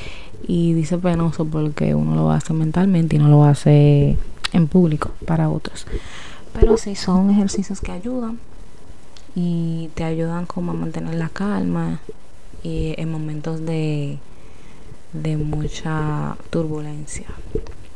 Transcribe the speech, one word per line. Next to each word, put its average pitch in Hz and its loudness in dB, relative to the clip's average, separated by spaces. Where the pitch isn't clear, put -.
Y 170 4
dice 165 2
penoso 170 0
porque 151 0
uno 151 2
lo 156 4
hace 156 0
mentalmente 160 2
y - 4
no 147 6
lo 147 8
hace 147 6
en 165 4
público 160 4
para 160 2
otros. - -6
Pero - 8
sí 202 -2
son 190 4
ejercicios 196 0
que 190 -4
ayudan 233 -6
y 165 -2
te 165 -2
ayudan 165 -2
como 175 -4
a 170 -2
mantener 165 -4
la 165 -2
calma 175 -2
y 160 -2
en 160 -4
momentos 156 -6
de, 151 -2
de 156 -2
mucha 151 -2
turbulencia. 151 -4